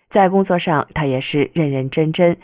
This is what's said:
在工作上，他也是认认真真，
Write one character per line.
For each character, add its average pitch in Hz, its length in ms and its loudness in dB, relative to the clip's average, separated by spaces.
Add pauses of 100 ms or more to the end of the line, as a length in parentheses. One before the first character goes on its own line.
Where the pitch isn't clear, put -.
在 196 180 4
工 196 160 2
作 180 160 0
上， 160 340 -2
他 156 120 -2
也 131 160 -2
是 - 320 -2
认 151 180 0
认 135 180 -4
真 156 220 0
真， 175 320 2